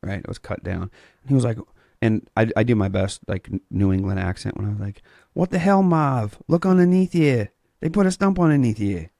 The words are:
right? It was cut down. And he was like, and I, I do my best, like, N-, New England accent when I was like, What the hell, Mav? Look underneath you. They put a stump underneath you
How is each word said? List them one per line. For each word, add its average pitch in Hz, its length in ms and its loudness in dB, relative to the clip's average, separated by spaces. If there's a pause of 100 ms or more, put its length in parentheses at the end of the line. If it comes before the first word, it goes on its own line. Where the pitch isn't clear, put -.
right? 98 180 -8
It - 80 -14
was - 100 -10
cut - 240 -10
down. 90 200 -8
And - 460 -16
he 131 60 0
was 131 100 4
like, 113 140 -2 (440)
and 110 340 0
I, 113 200 2
I 107 80 2
do 120 100 2
my 101 140 2
best, 95 400 -4
like, - 220 -6
N-, 95 100 -6 (100)
New 98 220 0
England 95 280 -2
accent 92 360 -6
when 101 100 -6
I 104 40 -4
was 104 100 -6
like, 101 220 -10 (300)
What 185 180 -2
the - 80 -2
hell, 196 240 4
Mav? 143 560 0 (100)
Look 170 180 0
underneath 185 480 4
you. 135 340 2 (320)
They - 80 -4
put 190 180 0
a 185 40 2
stump 190 280 0
underneath 143 400 2
you 98 300 -4 (120)